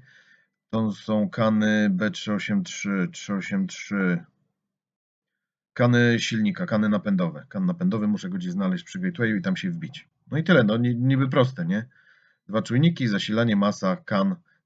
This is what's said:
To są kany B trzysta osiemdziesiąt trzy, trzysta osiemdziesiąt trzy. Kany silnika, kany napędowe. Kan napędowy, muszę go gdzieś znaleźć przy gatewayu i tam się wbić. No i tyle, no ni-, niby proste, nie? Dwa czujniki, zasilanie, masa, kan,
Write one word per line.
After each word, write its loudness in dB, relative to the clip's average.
To -2
są -2
kany 2
B 0
trzysta -6
osiemdziesiąt -2
trzy, -4
trzysta -10
osiemdziesiąt -4
trzy. -2
Kany 4
silnika, -2
kany 0
napędowe. 0
Kan -4
napędowy, 0
muszę -2
go -6
gdzieś -6
znaleźć -2
przy -14
gatewayu -2
i -4
tam -2
się -6
wbić. -10
No -4
i -2
tyle, 6
no 2
ni-, 2
niby 2
proste, 2
nie? -2
Dwa 0
czujniki, 2
zasilanie, 2
masa, 2
kan, 0